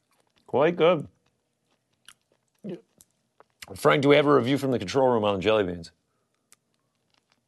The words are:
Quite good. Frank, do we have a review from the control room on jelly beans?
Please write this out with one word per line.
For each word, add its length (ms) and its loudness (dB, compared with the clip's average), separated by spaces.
Quite 300 0
good. 320 0
Frank, 280 0
do 60 2
we 80 6
have 100 2
a 80 4
review 220 0
from 140 -4
the 80 -2
control 300 -2
room 140 0
on 180 -2
jelly 220 2
beans? 280 -10